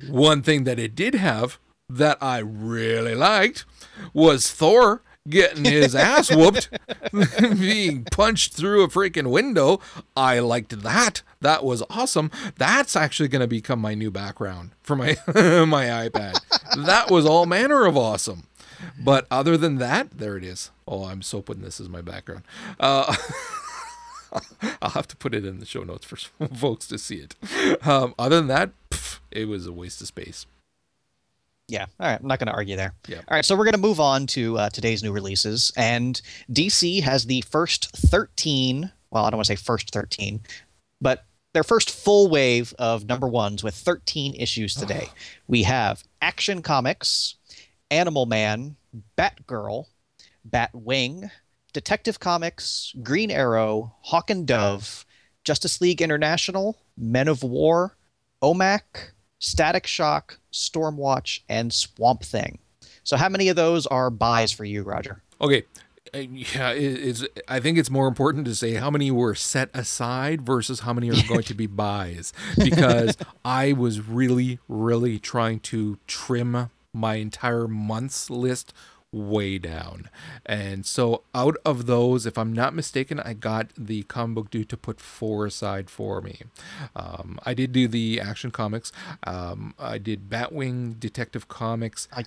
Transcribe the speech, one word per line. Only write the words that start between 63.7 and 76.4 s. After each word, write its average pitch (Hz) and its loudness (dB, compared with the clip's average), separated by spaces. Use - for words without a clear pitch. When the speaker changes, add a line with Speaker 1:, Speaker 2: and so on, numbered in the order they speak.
Speaker 2:
are 127 2
buys 113 2
for 107 -10
you, 104 -4
Roger? - -8
Speaker 1:
Okay. 139 4
Uh, 139 -10
yeah, 131 -6
it, 143 -4
it's, 131 -4
I 131 -4
think 165 2
it's 156 2
more 135 2
important 139 0
to 120 -4
say 113 -2
how 135 -2
many 143 0
were 123 2
set - -2
aside 127 -4
versus 120 -2
how 107 -6
many 120 -2
are 117 2
going 117 0
to 110 -8
be 107 -6
Speaker 2:
<laughs> 101 -4
Speaker 1:
buys, 90 -6
because 123 4
I 131 0
was 120 0
really, 123 0
really 117 0
trying 113 -2
to 107 -4
trim 120 -4